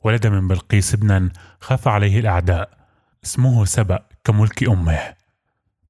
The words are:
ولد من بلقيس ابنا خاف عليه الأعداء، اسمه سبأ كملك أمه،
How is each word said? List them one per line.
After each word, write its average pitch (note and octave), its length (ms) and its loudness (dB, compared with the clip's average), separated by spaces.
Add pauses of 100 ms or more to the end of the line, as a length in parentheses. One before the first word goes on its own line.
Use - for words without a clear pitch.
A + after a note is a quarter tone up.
ولد A2 260 0
من G2 220 0
بلقيس F#2+ 460 0
ابنا G2 360 2 (300)
خاف C3 280 -2
عليه G#2 320 2
الأعداء، F2+ 680 -2 (360)
اسمه B2 400 0
سبأ F#2 420 -2 (180)
كملك G#2+ 380 0
أمه، E2+ 520 -2 (760)